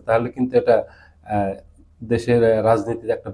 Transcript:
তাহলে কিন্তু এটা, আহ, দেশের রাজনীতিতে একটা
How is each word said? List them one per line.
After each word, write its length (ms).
তাহলে 300
কিন্তু 240
এটা, 160
আহ, 180
দেশের 380
রাজনীতিতে 480
একটা 180